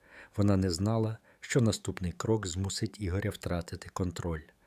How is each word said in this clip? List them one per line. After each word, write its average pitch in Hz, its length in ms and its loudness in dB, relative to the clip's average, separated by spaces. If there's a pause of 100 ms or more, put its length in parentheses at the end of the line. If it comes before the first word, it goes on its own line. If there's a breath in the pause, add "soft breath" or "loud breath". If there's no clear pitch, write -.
(380 loud breath)
Вона 101 200 6
не 95 120 4
знала, 110 480 0 (220 soft breath)
що - 220 2
наступний 98 500 0
крок 107 360 0
змусить 95 540 -4
Ігоря 98 280 -2
втратити - 640 -6
контроль. 85 480 -4 (260 soft breath)